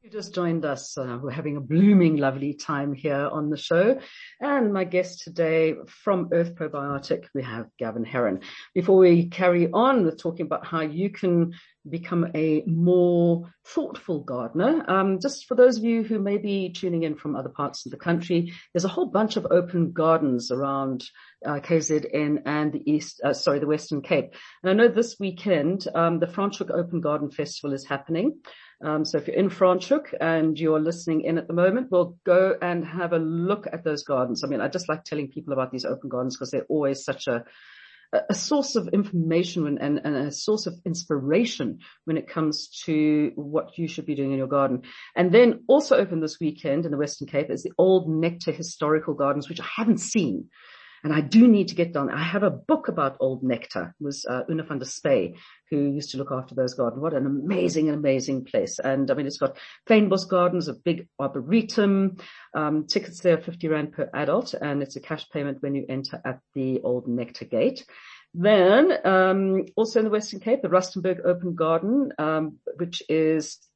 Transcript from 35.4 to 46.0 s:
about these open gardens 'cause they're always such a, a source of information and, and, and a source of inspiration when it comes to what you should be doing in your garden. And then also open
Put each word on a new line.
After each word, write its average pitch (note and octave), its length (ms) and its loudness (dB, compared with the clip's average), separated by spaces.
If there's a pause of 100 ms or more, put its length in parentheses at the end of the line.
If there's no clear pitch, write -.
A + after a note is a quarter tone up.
about C3 180 -2
these B2+ 140 -8
open C3+ 240 -6
gardens B2+ 260 -4
'cause C3 140 -10
they're C3+ 180 -4
always C#3 340 -2
such - 240 -6
a, A#2 180 -2 (680)
a - 220 0
source - 420 -2
of E3+ 120 -2
information F3 800 0
and, C#3+ 140 -2
and, D3 240 0
and D3+ 100 0
a C#3 160 -2
source G#3+ 360 -2
of F3 80 -8 (100)
inspiration D3+ 920 -2 (260)
when D#3+ 140 -2
it - 100 -8
comes D#3 400 -4 (160)
to D3+ 500 2
what D3+ 440 -6
you E3 100 -4
should D#3+ 160 -10
be D3+ 100 -4
doing C#3 180 -4
in C3+ 60 -2
your C3 80 -2
garden. C3 360 0 (340)
And F3 160 4
then A#3 360 6
also C#4+ 280 6
open F3+ 240 0